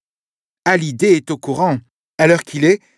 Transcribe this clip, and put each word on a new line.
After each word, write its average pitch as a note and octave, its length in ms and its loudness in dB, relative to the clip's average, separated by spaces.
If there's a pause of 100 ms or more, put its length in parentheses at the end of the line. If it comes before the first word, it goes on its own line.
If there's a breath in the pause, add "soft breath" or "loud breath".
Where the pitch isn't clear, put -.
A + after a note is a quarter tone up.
(640)
Hallyday E3+ 520 0
est D3+ 140 -6
au D3+ 80 -6
courant. C#3+ 400 -4 (400)
À D#3 80 2
l'heure E3 160 2
qu'il D3 220 -6
est, F#3+ 160 2 (180)